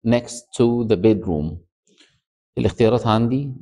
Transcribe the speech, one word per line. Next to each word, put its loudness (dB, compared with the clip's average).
next -2
to 2
the 2
bedroom. 0
الاختيارات 0
عندي 0